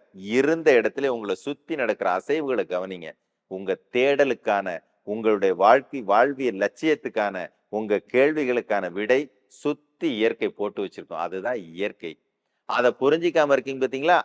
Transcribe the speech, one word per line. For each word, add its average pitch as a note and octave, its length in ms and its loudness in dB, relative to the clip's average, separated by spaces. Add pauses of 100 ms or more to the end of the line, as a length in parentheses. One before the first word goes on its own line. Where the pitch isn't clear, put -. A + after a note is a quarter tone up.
(140)
இருந்த C3+ 600 0
இடத்துல A#2 340 2
உங்களை A2 280 -2
சுத்தி - 400 -8
நடக்கிற G#2+ 360 -2
அசைவுகளை B2+ 540 -2
கவனிங்க. F2+ 440 -8 (420)
உங்க F#2+ 280 -4 (120)
தேடலுக்கான, A#2+ 840 0 (260)
உங்களுடைய G#2 500 0
வாழ்க்கை, A#2+ 480 4
வாழ்வியல் A#2 640 2
லட்சியத்துக்கான, G#2 840 -2 (220)
உங்க G#2 420 -2
கேள்விகளுக்கான B2 800 0
விடை A2 300 0 (260)
சுத்தி - 680 -6
இயற்கை A2 340 0
போட்டு G#2 340 -8
வச்சிருக்கோம். E2+ 420 -10
அதுதான் F#2+ 340 -6 (100)
இயற்கை. E2+ 440 -8 (560)
அதை B2 300 2
புரிஞ்சிக்காம D#3 520 2
இருக்கீங்க, C3+ 300 0
பாத்தீங்களா? C3+ 420 2